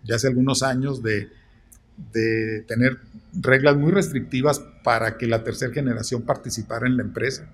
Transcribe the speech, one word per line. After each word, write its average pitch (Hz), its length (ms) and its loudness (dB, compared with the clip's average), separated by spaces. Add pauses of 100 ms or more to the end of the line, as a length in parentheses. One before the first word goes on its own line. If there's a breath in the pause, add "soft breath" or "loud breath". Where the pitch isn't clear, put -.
ya 110 140 -2
hace 131 120 2
algunos 127 340 2
años 131 400 -2
de, 107 260 -2 (840 soft breath)
de 110 540 -2
tener 123 320 0 (360)
reglas 143 420 6
muy 147 160 4
restrictivas 143 680 0 (220)
para 113 360 0
que 123 80 -2
la 113 180 0
tercera 123 280 -6
generación 123 500 -2
participara 117 640 -4
en 127 100 2
la 117 60 0
empresa. 117 520 -6